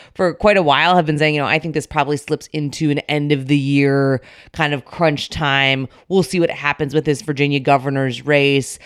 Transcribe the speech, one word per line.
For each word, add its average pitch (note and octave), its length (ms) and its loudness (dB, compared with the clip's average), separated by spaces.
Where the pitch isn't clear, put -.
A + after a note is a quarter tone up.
for F3+ 180 0
quite G#3 240 2
a F#3+ 60 2
while, D#3 340 4
have E3 80 2
been D3+ 120 -2
saying, D3+ 180 2
you D3 40 0
know, C3+ 80 -2
I D3 120 0
think D#3 160 -6
this D3+ 120 -4
probably D3 300 -2
slips - 300 -6
into D3+ 420 -4
an C#3+ 100 0
end D3 320 -2
of C3+ 160 0
the C#3+ 100 2
year C#3 600 2
kind D3 220 -2
of C3+ 100 -6
crunch D#3 460 -2
time. C3+ 580 0
We'll F#3 140 2
see F3+ 180 -2
what E3+ 80 2
happens C#3+ 440 -4
with D3+ 120 0
this D3 160 -2
Virginia C#3+ 400 -2
governor's C3 640 0
race. C#3 600 0